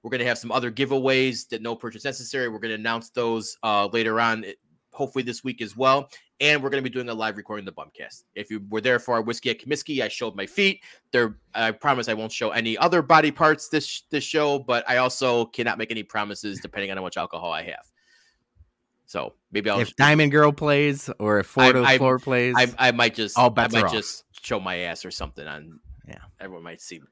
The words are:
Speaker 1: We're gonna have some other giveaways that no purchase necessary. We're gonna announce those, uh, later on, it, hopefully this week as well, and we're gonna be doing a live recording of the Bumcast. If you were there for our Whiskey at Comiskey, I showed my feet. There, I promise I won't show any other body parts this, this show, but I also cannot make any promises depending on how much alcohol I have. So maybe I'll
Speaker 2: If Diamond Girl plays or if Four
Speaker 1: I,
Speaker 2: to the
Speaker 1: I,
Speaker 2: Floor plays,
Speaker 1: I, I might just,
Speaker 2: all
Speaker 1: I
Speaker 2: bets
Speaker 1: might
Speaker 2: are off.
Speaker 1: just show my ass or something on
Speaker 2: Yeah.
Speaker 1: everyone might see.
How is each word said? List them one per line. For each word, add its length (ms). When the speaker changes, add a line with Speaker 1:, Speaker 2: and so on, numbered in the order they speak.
Speaker 1:
We're 100
gonna 140
have 120
some 140
other 200
giveaways 760
that 120
no 140
purchase 280
necessary. 460
We're 100
gonna 140
announce 380
those, 520
uh, 240
later 320
on, 240
it, 140
hopefully 320
this 200
week 180
as 160
well, 320
and 220
we're 60
gonna 120
be 80
doing 200
a 40
live 240
recording 300
of 80
the 60
Bumcast. 420
If 140
you 200
were 120
there 180
for 160
our 60
Whiskey 280
at 100
Comiskey, 420
I 60
showed 280
my 100
feet. 360
There, 240
I 180
promise 360
I 60
won't 180
show 200
any 260
other 240
body 300
parts 380
this, 400
this 140
show, 360
but 300
I 80
also 480
cannot 320
make 140
any 120
promises 580
depending 300
on 60
how 60
much 140
alcohol 340
I 120
have. 220
So 280
maybe 200
I'll 80
Speaker 2:
If 160
Diamond 360
Girl 200
plays 580
or 200
if 80
Four 160
Speaker 1:
I, 80
Speaker 2:
to 80
the 60
Speaker 1:
I, 120
Speaker 2:
Floor 220
plays, 380
Speaker 1:
I, 100
I 140
might 240
just, 220
Speaker 2:
all 100
Speaker 1:
I 20
Speaker 2:
bets 240
Speaker 1:
might 100
Speaker 2:
are 40
off. 40
Speaker 1:
just 320
show 140
my 220
ass 220
or 80
something 360
on 320
Speaker 2:
Yeah. 120
Speaker 1:
everyone 240
might 160
see. 220